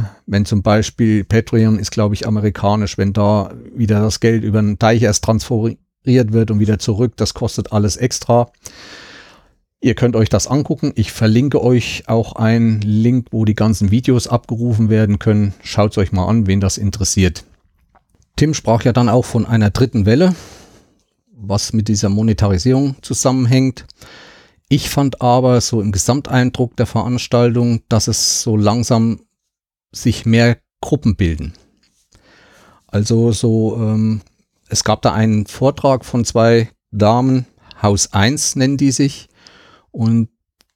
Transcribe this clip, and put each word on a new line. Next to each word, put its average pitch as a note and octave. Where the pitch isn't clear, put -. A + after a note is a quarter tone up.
wenn G2+
zum G2+
Beispiel G#2+
Patreon A2
ist, G#2
glaub G#2
ich, -
amerikanisch, G#2
wenn G2
da G2+
wieder G#2+
das G#2+
Geld A2+
über G#2+
den G#2
Teich A2+
erst G#2
transferiert A2+
wird A2+
und G#2
wieder G#2+
zurück, A#2
das -
kostet -
alles G#2
extra. A#2+
Ihr B2
könnt A#2+
euch A2
das -
angucken. D3
Ich -
verlinke B2
euch B2
auch A2+
einen A2+
Link, A2
wo A2+
die G#2+
ganzen G#2+
Videos B2
abgerufen A#2
werden G#2+
können. G#2
Schaut's -
euch F#2+
mal F2+
an, G#2+
wen G2
das G2
interessiert. F#2+
Tim D3+
sprach A2+
ja A#2+
dann A#2+
auch A#2
von A2+
einer A2
dritten A2+
Welle, D#3+
was G2+
mit A2
dieser G#2
Monetarisierung A2+
zusammenhängt. C3
Ich -
fand C#3
aber B2
so A2+
im G2+
Gesamteindruck B2+
der A#2
Veranstaltung, A#2+
dass A2
es -
so A2
langsam A2+
sich -
mehr A#2
Gruppen A#2
bilden. D#2+
Also A2+
so, A2
ähm, A2
es -
gab G#2+
da A#2
einen G#2+
Vortrag C3+
von A#2+
zwei A2+
Damen, B2
Haus G2+
eins A2+
nennen C3+
die C#3
sich, C3+
und A2+